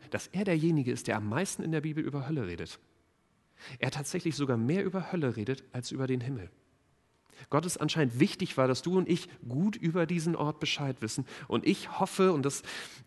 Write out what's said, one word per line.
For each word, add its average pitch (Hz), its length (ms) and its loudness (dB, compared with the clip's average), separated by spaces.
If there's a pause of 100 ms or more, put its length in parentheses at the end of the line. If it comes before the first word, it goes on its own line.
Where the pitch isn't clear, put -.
dass - 180 -6
er 190 160 -4
derjenige 160 480 2
ist, 120 160 -6
der 107 80 2
am 104 140 -2
meisten 160 340 -2
in 160 80 -2
der 160 80 0
Bibel 151 240 -2
über 139 240 -4
Hölle 139 200 -2
redet. 87 320 -8 (1000)
Er 127 120 -2
tatsächlich 151 440 -4
sogar 131 220 2
mehr 147 260 2
über 185 300 -4
Hölle 131 240 0
redet 120 340 -2
als 123 200 -8
über 131 140 -2
den 127 140 0
Himmel. 120 300 -6 (1000)
Gott 151 160 4
es 180 120 -2
anscheinend 139 420 2
wichtig - 380 2
war, 131 100 6
dass 127 140 2
du 180 160 2
und 185 100 4
ich - 220 2 (180)
gut 175 300 0
über 170 280 2
diesen 165 300 2
Ort 151 240 -2
Bescheid 143 420 -2
wissen. 117 240 -2 (220)
Und 113 180 2
ich - 320 0
hoffe, 190 360 4
und 139 120 2
das, - 180 -2 (440)